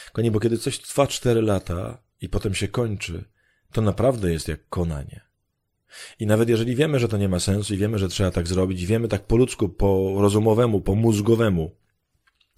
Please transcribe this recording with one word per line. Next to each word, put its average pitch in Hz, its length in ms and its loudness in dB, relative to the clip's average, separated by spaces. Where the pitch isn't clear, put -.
Kochani, 113 200 0
bo 104 80 0
kiedy 113 180 0
coś - 220 -6
trwa - 280 0
cztery 117 340 0
lata 95 560 -2
i 92 80 -10
potem - 240 -4
się 98 140 -4
kończy, 98 560 -6
to 113 100 0
naprawdę 107 500 2
jest 80 160 -4
jak 78 220 -8
konanie. 76 520 -6
I 107 80 -2
nawet 113 220 4
jeżeli 117 260 2
wiemy, 143 240 2
że 117 80 2
to 104 100 -2
nie 101 120 0
ma 90 100 0
sensu 101 340 -2
i 95 40 -2
wiemy, 107 220 -2
że 95 100 -2
trzeba 92 220 0
tak 85 160 -2
zrobić, 92 340 -2
i 87 60 -6
wiemy 113 200 0
tak 101 180 -4
po 117 120 2
ludzku, 117 320 0
po 95 500 0
rozumowemu, 107 640 4
po 98 140 0
mózgowemu, 107 800 2